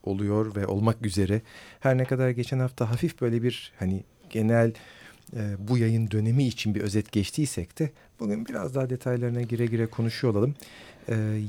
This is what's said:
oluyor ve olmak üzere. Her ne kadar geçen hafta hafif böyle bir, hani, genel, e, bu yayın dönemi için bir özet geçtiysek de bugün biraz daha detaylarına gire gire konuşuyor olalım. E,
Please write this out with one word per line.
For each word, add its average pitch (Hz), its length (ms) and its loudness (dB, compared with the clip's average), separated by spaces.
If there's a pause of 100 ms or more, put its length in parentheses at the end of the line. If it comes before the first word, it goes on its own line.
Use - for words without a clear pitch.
oluyor 104 540 0
ve 98 100 -2
olmak 110 400 0
üzere. 98 360 2 (380)
Her 131 180 4
ne 131 60 0
kadar 127 260 0
geçen 123 280 -2
hafta 123 320 0
hafif 120 300 -2
böyle 117 220 2
bir, - 360 -4
hani, 95 260 -2 (260)
genel, 117 420 4 (640)
e, 104 320 -6
bu 127 100 4
yayın 113 320 2
dönemi 113 360 2
için 107 280 0
bir 101 60 -2
özet 104 320 -2
geçtiysek - 640 -2
de 151 120 -2 (300)
bugün 110 260 -4
biraz 127 280 -6
daha 131 160 -2
detaylarına 123 520 -2
gire 120 240 0
gire 113 200 0
konuşuyor 113 480 0
olalım. 123 200 2 (540)
E, 107 400 0